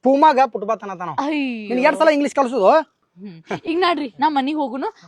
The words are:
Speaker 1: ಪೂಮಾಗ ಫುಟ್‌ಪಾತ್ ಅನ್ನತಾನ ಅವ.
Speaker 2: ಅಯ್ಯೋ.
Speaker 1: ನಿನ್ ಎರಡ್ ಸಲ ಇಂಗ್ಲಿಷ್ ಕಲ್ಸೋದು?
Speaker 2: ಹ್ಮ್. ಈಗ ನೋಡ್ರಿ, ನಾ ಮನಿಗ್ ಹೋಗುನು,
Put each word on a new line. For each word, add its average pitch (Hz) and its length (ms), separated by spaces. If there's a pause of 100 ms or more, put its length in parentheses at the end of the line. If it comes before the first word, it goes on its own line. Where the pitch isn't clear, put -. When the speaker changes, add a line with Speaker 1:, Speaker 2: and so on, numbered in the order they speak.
Speaker 1:
ಪೂಮಾಗ 277 360 (140)
ಫುಟ್‌ಪಾತ್ 208 300
ಅನ್ನತಾನ 180 260
ಅವ. 147 100
Speaker 2:
ಅಯ್ಯೋ. 262 560
Speaker 1:
ನಿನ್ 254 120
ಎರಡ್ 302 100
ಸಲ 277 120
ಇಂಗ್ಲಿಷ್ 285 260
ಕಲ್ಸೋದು? 240 360
Speaker 2:
ಹ್ಮ್. 196 720 (240)
ಈಗ 330 140
ನೋಡ್ರಿ, 294 400
ನಾ 294 80
ಮನಿಗ್ 294 300
ಹೋಗುನು, 277 360 (140)